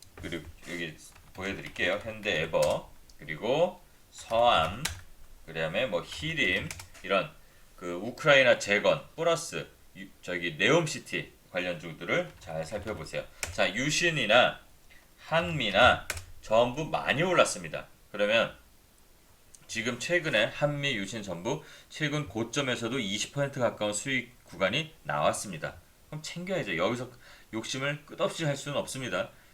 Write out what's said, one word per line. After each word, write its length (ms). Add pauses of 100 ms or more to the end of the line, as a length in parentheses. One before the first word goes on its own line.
(160)
그리고 280 (240)
여기 280 (380)
보여드릴게요. 680
현대 400
에버, 480 (280)
그리고 640 (300)
서암, 720 (640)
그다음에 400
뭐 180
히림, 640 (340)
이런 280 (460)
그 180
우크라이나 640
재건 440 (120)
플러스 540 (280)
유-, 100 (160)
저기 320
네옴시티 800 (200)
관련주들을 880
잘 240
살펴보세요. 600 (280)
자, 200
유신이나 880 (640)
항미나 840 (320)
전부 460
많이 360
올랐습니다. 640 (240)
그러면 460 (1080)
지금 320
최근에 480
한미, 500
유신 260
전부 400 (260)
최근 400
고점에서도 680
이십 340
퍼센트 280
가까운 320
수익 400 (120)
구간이 480 (120)
나왔습니다. 720 (340)
그럼 120
챙겨야죠. 540
여기서 340 (420)
욕심을 520
끝없이 400
할 120
수는 220
없습니다. 520 (220)